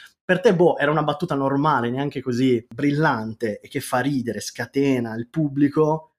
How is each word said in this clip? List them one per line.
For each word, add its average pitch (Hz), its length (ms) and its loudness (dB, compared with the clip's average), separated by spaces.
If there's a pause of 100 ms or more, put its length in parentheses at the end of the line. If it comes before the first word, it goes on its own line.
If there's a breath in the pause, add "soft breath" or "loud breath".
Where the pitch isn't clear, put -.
(240 loud breath)
per 180 160 0
te, 208 140 6
boh, 165 220 4
era 143 140 0
una 151 120 2
battuta 151 320 -2
normale, 139 560 0
neanche 139 300 -4
così 123 480 0
brillante, 120 920 -2
e - 80 -20
che 139 120 -8
fa 127 200 -2
ridere, 120 400 -2
scatena 123 760 -2
il 117 140 -8
pubblico, 151 920 0